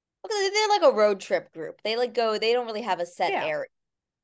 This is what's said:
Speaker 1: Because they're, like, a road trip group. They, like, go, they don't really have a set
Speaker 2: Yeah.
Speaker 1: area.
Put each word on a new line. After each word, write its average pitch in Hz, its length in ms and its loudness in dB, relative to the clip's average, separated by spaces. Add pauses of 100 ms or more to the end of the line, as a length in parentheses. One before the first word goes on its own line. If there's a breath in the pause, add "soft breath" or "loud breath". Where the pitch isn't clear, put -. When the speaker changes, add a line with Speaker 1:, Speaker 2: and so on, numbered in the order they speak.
(220)
Speaker 1:
Because 392 300 -2
they're, 427 160 2
like, 403 140 4
a 254 140 6
road 208 240 4
trip - 320 -4
group. - 320 -12
They, 220 120 -2
like, 240 180 -2
go, 220 240 0
they 220 140 0
don't 247 140 0
really 220 160 -6
have 190 180 -2
a 175 60 -4
set 180 240 -2
Speaker 2:
Yeah. 254 140 -2
Speaker 1:
area. 151 240 -4 (560)